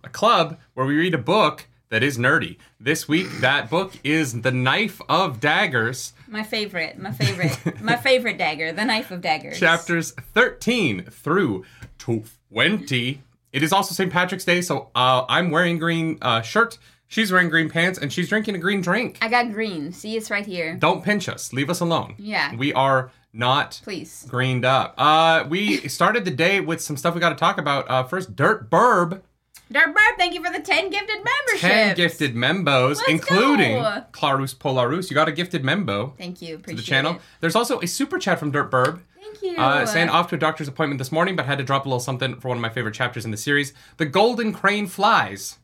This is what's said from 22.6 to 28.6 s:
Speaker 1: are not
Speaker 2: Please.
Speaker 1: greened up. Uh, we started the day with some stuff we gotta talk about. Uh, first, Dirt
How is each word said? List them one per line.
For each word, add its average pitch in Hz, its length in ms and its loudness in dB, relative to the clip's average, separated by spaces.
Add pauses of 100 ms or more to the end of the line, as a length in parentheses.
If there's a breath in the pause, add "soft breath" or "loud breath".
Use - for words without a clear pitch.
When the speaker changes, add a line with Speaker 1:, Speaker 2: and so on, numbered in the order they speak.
Speaker 1:
are 131 400 2 (220 soft breath)
not 123 500 -2
Speaker 2:
Please. - 460 -14
Speaker 1:
greened 127 340 0
up. 127 340 2
Uh, 156 520 6
we 175 300 0 (100)
started 202 340 2
the 175 80 -2
day 180 300 2
with 160 180 -4
some 151 160 -8
stuff 165 180 0
we 170 60 -4
gotta 165 160 2
talk 180 220 2
about. 143 320 -2
Uh, 131 160 2
first, 180 320 -6
Dirt 170 320 2